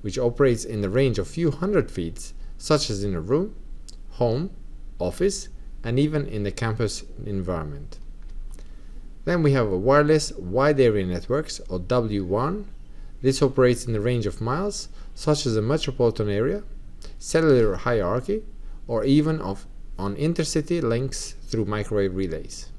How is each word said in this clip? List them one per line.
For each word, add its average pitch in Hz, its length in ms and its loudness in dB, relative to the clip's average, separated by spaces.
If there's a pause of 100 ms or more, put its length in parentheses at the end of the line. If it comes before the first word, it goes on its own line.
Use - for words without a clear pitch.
which 104 160 -4
operates 120 480 4
in 110 160 -4
the 98 80 0
range 110 300 4
of 90 80 -2
few 165 240 0
hundred 185 400 0
feet, - 420 -6 (240)
such - 320 2
as 101 140 -2
in 101 100 -2
a 82 80 -2
room, 151 320 0 (600)
home, 123 360 0 (480)
office, 90 520 -2 (340)
and 117 160 0
even 151 260 2
in 107 160 -6
the 101 100 -2
campus 113 520 -2 (200)
environment. 85 760 -4 (1300)
Then 170 180 2
we 143 80 6
have 123 160 4
a 95 100 2
wireless 147 540 6
wide 131 480 2
area 107 260 6
networks, 101 640 -2
or 92 80 -4
W 104 480 0
wan. 143 400 0 (560)
This 131 220 4
operates 127 420 4
in 113 80 -2
the 107 80 0
range 117 240 0
of 95 160 -4
miles, 165 480 -2 (240)
such 151 320 2
as 113 100 2
a 110 60 4
metropolitan 120 680 2
area, 135 340 0 (560)
cellular 127 560 6
hierarchy, 120 680 0 (440)
or 110 200 -2
even 151 340 4
of, 98 260 -6 (320)
on 98 200 -2
intercity 165 680 0
links 123 600 -2
through 110 200 -2
microwave 101 500 0
relays. 85 540 -6 (120)